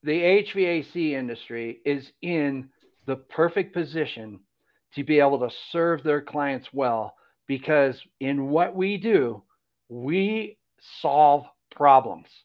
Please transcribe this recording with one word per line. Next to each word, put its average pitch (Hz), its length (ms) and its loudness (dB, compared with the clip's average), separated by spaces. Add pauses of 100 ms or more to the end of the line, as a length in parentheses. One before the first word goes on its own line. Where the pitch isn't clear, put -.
the 151 200 -2
H 196 320 2
V 190 100 0
A 170 180 -2
C 156 320 -4
industry 117 680 -8
is 139 260 -4 (120)
in 143 480 -4 (340)
the 135 120 -4
perfect 170 580 -2
position 135 680 -8 (540)
to 139 100 -8
be 151 160 4
able 139 200 4
to 120 140 -6 (160)
serve 165 320 0
their 147 200 -2
clients 143 500 -6
well, 117 420 -4 (320)
because 139 540 0 (200)
in 139 280 -4
what 175 260 0
we 190 220 -2
do, 147 460 0 (480)
we 190 680 -4 (440)
solve 143 440 4 (300)
problems. 131 540 4 (160)